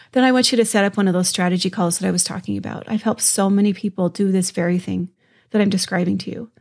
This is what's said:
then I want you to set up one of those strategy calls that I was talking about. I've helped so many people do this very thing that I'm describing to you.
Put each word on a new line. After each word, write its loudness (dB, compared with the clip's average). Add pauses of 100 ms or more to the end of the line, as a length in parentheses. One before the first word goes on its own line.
(120)
then 2
I 6
want 2
you 2
to 4
set 2
up -2
one 2
of 2
those 0
strategy 0
calls 0
that -4
I 0
was 0
talking -6
about. -8
I've -2
helped -2
so 2
many 4
people -2
do 0
this 0
very 0
thing -4 (400)
that 2
I'm 2
describing -2
to -10
you. -12 (100)